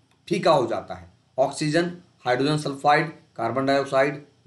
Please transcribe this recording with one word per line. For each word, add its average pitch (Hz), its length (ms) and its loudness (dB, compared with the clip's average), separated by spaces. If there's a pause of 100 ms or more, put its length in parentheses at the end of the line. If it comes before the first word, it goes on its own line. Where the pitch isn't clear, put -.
(300)
फीका 175 220 2
हो 131 160 4
जाता 95 280 -6
है? 87 180 -18 (240)
ऑक्सीजन, 156 600 0 (220)
हाइड्रोजन 139 380 0
सल्फाइड, 147 540 0 (240)
कार्बन 117 300 -4
डाइऑक्साइड, 139 600 0 (200)